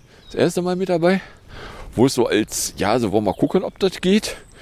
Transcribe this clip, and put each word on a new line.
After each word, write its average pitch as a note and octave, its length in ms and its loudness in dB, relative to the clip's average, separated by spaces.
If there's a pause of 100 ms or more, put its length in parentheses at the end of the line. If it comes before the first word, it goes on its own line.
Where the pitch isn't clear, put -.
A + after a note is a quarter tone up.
(260)
das - 80 -18
erste E3+ 280 0
Mal F3+ 120 -2
mit F3+ 140 -2
dabei, F3+ 320 2 (760)
wo A2+ 120 6
es C3+ 80 0
so A#2+ 120 2
als, - 500 -2
ja, G#2 220 2
so A2 140 0
wollen G#2+ 120 2
wir G#2+ 60 2
mal - 80 -6
gucken, E3 240 2
ob - 160 -8
das F#3+ 220 -2
geht. G3+ 360 0 (260)